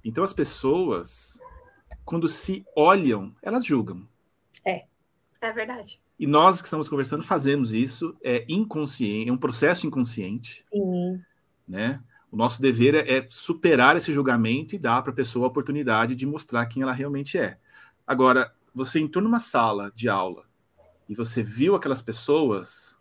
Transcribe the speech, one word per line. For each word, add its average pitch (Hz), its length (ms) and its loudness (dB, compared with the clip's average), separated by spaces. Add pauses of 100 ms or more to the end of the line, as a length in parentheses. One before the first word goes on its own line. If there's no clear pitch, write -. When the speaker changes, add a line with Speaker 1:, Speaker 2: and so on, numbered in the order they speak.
Speaker 1:
Então, 120 220 -2
as 190 80 -4
pessoas, 135 1040 -2 (680)
quando 165 240 -2
se 190 360 -4 (100)
olham, 151 680 6
elas 233 240 -2
julgam. 101 400 -2 (580)
Speaker 2:
É. - 200 -4 (560)
Speaker 3:
É 226 120 -4
verdade. 226 480 -10 (180)
Speaker 1:
E - 80 -4
nós 165 360 6
que - 40 -14
estamos 156 220 -4
conversando 143 340 -2
fazemos 139 520 0
isso, 131 500 -2
é 123 240 0
inconsciente, 143 800 -2
é 123 40 0
um 127 40 0
processo 139 500 0
inconsciente. 117 880 -6
Speaker 2:
Sim. 185 480 -2 (480)
Speaker 1:
Né? 117 320 -4 (300)
O - 60 -10
nosso 117 240 0
dever 131 340 4
é, 143 240 2
é 127 100 -4
superar 160 680 4
esse - 160 -2
julgamento 131 640 0
e 202 40 -10
dar 127 240 0
pra 127 100 -6
pessoa 123 340 -2
a - 20 2
oportunidade 123 680 0
de 127 120 -6
mostrar 127 400 -4
quem 117 160 -6
ela 131 100 -2
realmente 139 460 -6
é. 107 200 -2 (480)
Agora, 127 460 4 (220)
você 131 260 -4
entrou 156 220 -2
numa 226 180 2
sala 104 540 0
de 113 140 -4
aula 95 360 -2 (640)
e 107 60 -10
você 117 280 -4
viu 120 320 0
aquelas 139 280 -2
pessoas 117 1000 -2